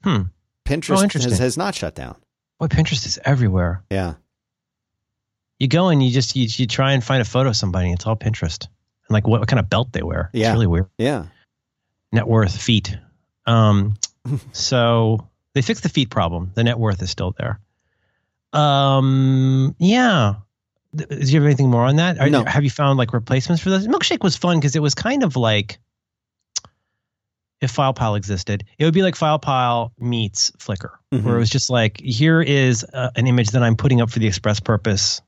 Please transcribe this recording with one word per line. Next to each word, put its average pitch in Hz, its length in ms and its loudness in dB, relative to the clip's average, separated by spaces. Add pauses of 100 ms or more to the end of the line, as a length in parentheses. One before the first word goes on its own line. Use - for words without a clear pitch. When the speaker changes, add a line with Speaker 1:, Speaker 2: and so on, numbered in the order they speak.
Speaker 1:
Hmm. 131 180 0 (420)
Speaker 2:
Pinterest 156 340 0
Speaker 1:
Oh, 190 40 4
interesting. 131 280 0
Speaker 2:
has, 98 100 2
has 123 160 0
not 185 200 -6
shut - 200 -8
down. 64 200 -14 (440)
Speaker 1:
Boy, 165 60 -2
Pinterest 156 400 0
is - 180 -6
everywhere. 92 680 0
Speaker 2:
Yeah. 92 240 -4 (1500)
Speaker 1:
You 135 80 0
go 170 200 2
and 147 140 4
you 127 100 2
just, 127 240 -2
you, 123 120 0
you 120 180 -2
try 135 260 0
and 131 100 2
find 131 200 0
a - 20 0
photo 131 260 0
of 110 60 -2
somebody, 90 300 -2
and 87 100 0
it's 90 100 -6
all 110 100 0
Pinterest. - 500 -4
And, - 440 -20
like, 107 180 2
what, 110 120 4
what 110 80 -2
kind 123 120 2
of 98 100 -4
belt 120 220 -2
they 78 100 -6
wear. 82 300 -4
Speaker 2:
Yeah. 113 180 0
Speaker 1:
It's 107 40 2
really 110 140 2
weird. 87 200 0 (100)
Speaker 2:
Yeah. 113 280 -2 (840)
Speaker 1:
Net 110 140 0
worth, 110 340 2
feet. - 360 -2 (500)
Um, 104 480 4 (300)
Speaker 2:
<laughs> 127 280 -8
Speaker 1:
so 117 760 2 (260)
they 139 80 0
fixed 226 220 -4
the 180 40 -2
feet 131 220 -2
problem. 87 440 -2
The 117 100 0
net 120 140 0
worth 104 220 -2
is 92 100 -6
still 92 280 -6
there. - 220 -8 (920)
Um, 135 1300 2
yeah, 185 560 2 (640)
th-, 151 120 -8
do 147 80 -8
you 143 240 2
have 143 60 4
anything 135 240 4
more 120 140 4
on 139 120 2
that? 175 220 0
Are, 143 120 2
Speaker 2:
No. 127 140 2
Speaker 1:
have 143 200 0
you 131 60 0
found, 139 280 0
like, 117 140 0
replacements 131 500 -2
for 185 80 -2
those? 190 160 0
Milkshake 330 360 -2
was 175 140 0
fun 175 240 0
'cause 139 160 0
it 151 60 0
was 143 120 0
kind 269 280 -2
of 139 140 -2
like 107 420 0 (1800)
if 131 140 -4
FilePal 123 420 0
existed, 101 460 -4 (160)
it 151 60 0
would 165 100 2
be 190 80 4
like 185 140 0
FilePal 127 840 0
meets 117 600 -4
Flickr, - 320 -10 (220)
Speaker 2:
Mm-hmm. 113 140 -2
Speaker 1:
where 117 100 2
it 117 40 2
was 113 100 2
just - 200 -2
like, 117 300 0
"Here 156 400 2
is, 131 440 2 (100)
uh, 127 220 -4
an 120 100 0
image 123 240 2
that 123 140 2
I'm 113 120 2
putting 131 240 2
up 117 100 0
for 117 100 -4
the 110 80 2
express 101 320 -2
purpose - 680 -2